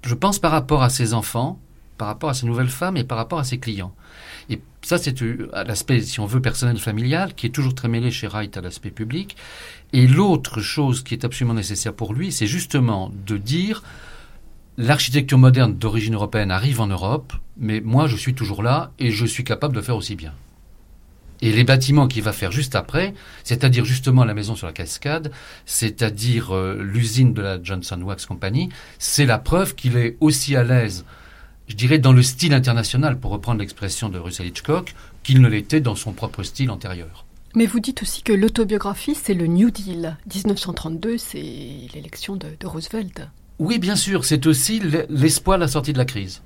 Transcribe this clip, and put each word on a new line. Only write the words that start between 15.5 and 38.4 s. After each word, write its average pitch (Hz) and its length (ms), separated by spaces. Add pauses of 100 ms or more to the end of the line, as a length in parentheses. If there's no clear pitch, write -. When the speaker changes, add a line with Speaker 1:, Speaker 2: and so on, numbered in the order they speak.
Speaker 1:
d'origine 110 380
européenne 104 380
arrive 117 280
en 107 80
Europe, 98 460 (240)
mais 107 240
moi, 123 260
je 117 80
suis 127 180
toujours 104 300
là 147 360
et 123 120
je 110 140
suis 123 180
capable 127 320
de 104 60
faire 117 160
aussi 98 180
bien. 76 160 (1120)
Et 113 120
les 120 100
bâtiments 131 460
qu'il 110 120
va 101 120
faire 92 180
juste 131 240
après, 180 380 (320)
c'est-à-dire 123 400
justement 127 400
la 107 80
maison 104 240
sur 87 100
la 78 60
cascade, 147 580 (340)
c'est-à-dire, 107 880
euh, 95 300
l'usine 113 500
de 104 80
la 95 220
Johnson 90 380
Wax 92 240
Company, 107 420 (300)
c'est - 280
la 113 120
preuve 185 360
qu'il 120 220
est 120 240
aussi 139 380
à 120 80
l'aise, 110 400 (640)
je 101 60
dirais, 127 220
dans 127 140
le 123 120
style 151 300
international, 127 640
pour 107 140
reprendre 104 300
l'expression 98 480
de 92 80
Russell 90 300
Hitchcock, 160 460 (300)
qu'il 131 160
ne 123 80
l'était 107 320
dans 117 160
son 104 160
propre 101 320
style 131 280
antérieur. 90 540 (300)
Speaker 2:
Mais 226 120
vous 233 120
dites 262 220
aussi - 200
que 220 120
l'autobiographie, 208 840